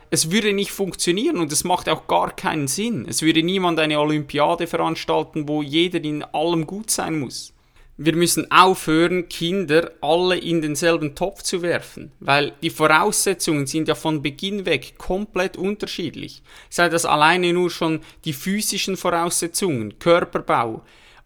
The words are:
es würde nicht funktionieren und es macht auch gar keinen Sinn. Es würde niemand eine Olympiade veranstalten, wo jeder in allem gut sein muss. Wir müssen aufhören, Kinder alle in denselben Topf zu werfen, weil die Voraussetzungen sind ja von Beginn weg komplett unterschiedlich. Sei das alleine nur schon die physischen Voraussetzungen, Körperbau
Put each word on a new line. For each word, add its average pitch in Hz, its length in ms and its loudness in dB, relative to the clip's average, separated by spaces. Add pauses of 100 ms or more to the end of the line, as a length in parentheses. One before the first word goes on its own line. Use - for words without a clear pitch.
(100)
es 160 200 0
würde 208 220 2
nicht 196 180 -2
funktionieren 202 680 -2
und 156 140 -2
es 147 120 -2
macht 180 240 0
auch 160 180 -2
gar 175 280 2
keinen 160 340 -4
Sinn. 208 400 -4
Es - 140 -4
würde 156 200 4
niemand 175 360 0
eine 151 200 2
Olympiade 151 680 0
veranstalten, 160 840 -2
wo 151 140 -2
jeder 160 400 0
in 151 200 -6
allem 160 440 -2
gut 202 240 -8
sein 165 280 -2
muss. - 340 -8 (480)
Wir 156 140 2
müssen 165 380 2
aufhören, 175 760 4
Kinder 170 600 0 (100)
alle 175 380 2
in 165 240 -2
denselben 151 540 0
Topf - 260 -6
zu 180 200 -4
werfen, 156 580 -6
weil 143 320 2 (100)
die 160 80 -2
Voraussetzungen 160 960 2
sind 156 220 -2
ja 151 80 0
von 156 260 -2
Beginn 190 440 -6
weg 147 320 -2
komplett 190 580 -4
unterschiedlich. 180 880 -6 (260)
Sei 175 180 2
das 165 160 0
alleine 170 480 4
nur 175 180 2
schon 160 300 -2 (240)
die 156 100 -4
physischen 196 640 -4
Voraussetzungen, 170 1000 -2
Körperbau 170 840 2 (420)